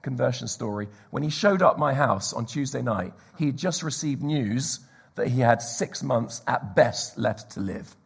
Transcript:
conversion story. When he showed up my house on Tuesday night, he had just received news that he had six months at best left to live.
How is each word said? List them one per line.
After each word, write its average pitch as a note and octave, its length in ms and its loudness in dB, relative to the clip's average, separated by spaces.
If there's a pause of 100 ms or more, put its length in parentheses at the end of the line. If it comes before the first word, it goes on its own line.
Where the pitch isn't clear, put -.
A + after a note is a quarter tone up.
conversion B2+ 480 -2
story. G#2 400 -6 (220)
When C#3 120 -4
he D3+ 80 0
showed G3 300 2
up - 180 6
my D3 140 2
house A#2+ 400 0
on A#2 140 -4
Tuesday C3+ 360 -4
night, G2+ 300 -2 (240)
he D#3 100 0
had C3+ 100 0
just E3+ 260 -2
received C#3+ 400 -4
news C3+ 580 -2 (360)
that A2 120 0
he B2+ 120 2
had A#2 200 6
six - 420 -6
months B2 440 -2
at - 280 -2
best - 440 2
left A2+ 340 -2
to - 80 -8
live. - 340 -6 (120)